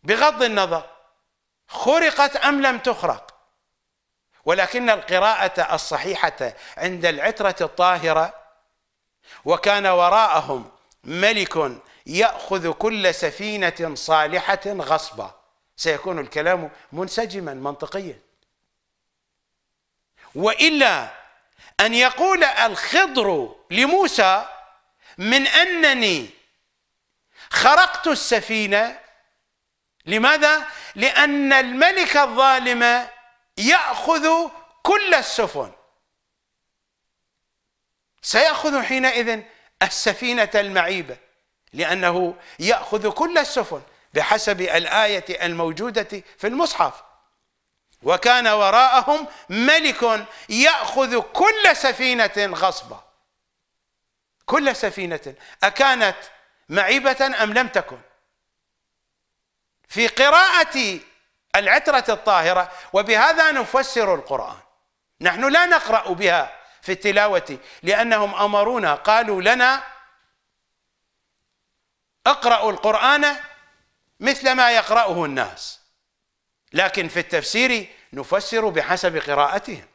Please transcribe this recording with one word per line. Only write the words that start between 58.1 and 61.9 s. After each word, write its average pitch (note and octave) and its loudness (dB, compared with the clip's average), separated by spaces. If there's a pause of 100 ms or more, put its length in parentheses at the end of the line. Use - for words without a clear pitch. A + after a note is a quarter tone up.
في A3+ 0
قراءة C#4+ 2 (560)
العترة A#3 2